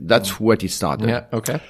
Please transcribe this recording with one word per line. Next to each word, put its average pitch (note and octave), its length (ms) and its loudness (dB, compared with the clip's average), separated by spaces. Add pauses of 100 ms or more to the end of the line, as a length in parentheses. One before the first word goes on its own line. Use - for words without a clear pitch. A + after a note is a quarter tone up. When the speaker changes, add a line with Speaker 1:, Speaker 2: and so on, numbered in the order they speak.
Speaker 1:
That's G2 220 2
Speaker 2:
Mm. - 100 -8
Speaker 1:
what G#2+ 240 4
it F2+ 60 -4
started. F2+ 400 -2
Speaker 2:
Yeah, A#2+ 140 -2 (100)
okay. C3 360 -4